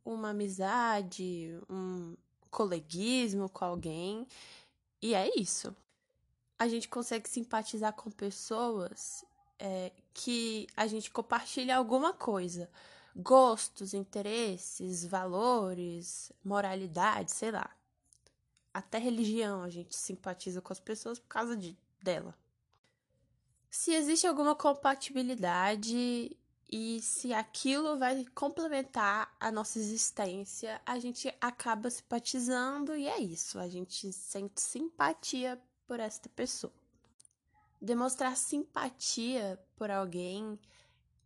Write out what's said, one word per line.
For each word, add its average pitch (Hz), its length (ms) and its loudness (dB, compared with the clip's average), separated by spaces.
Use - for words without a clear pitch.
uma 220 260 -4
amizade, 190 1300 0
um 185 480 -6
coleguismo 196 1000 0
com - 140 -6
alguém, 175 600 -4
e 226 140 4
é 196 240 4
isso. - 360 -2
A 233 80 4
gente 233 220 0
consegue 233 400 -4
simpatizar 220 640 -2
com 214 180 -12
pessoas, 202 1120 -4
é, 185 340 -4
que 226 540 -2
a 220 100 4
gente 214 240 -4
compartilha 254 680 0
alguma 262 360 4
coisa. 180 560 -2
Gostos, 220 800 6
interesses, 196 1080 -2
valores, 185 1300 0
moralidade, 190 880 2
sei 220 220 -2
lá. - 180 -2
Até 190 260 -4
religião, 220 640 2
a 180 60 -6
gente 175 280 -8
simpatiza 185 640 -6
com 180 120 -10
as 185 60 -8
pessoas 226 400 -6
por - 80 -20
causa 233 300 -2
de, 185 200 -8
dela. 175 340 -2
Se - 240 0
existe 320 340 4
alguma 294 280 4
compatibilidade 240 1800 2
e 226 340 -4
se - 300 -2
aquilo 277 680 2
vai 262 280 2
complementar 269 1120 0
a 226 100 0
nossa 214 280 -2
existência, 214 1080 -2
a 247 140 -2
gente 247 400 -4
acaba 240 500 0
simpatizando 254 1040 0
e 285 120 -2
é 311 100 -2
isso. 190 400 -4
A 180 100 -4
gente 185 440 -6
sente - 480 -6
simpatia 262 1000 0
por 240 120 -6
esta 220 300 -6
pessoa. - 440 -4
Demonstrar 254 560 2
simpatia 247 1200 -2
por 214 160 -4
alguém 196 680 -2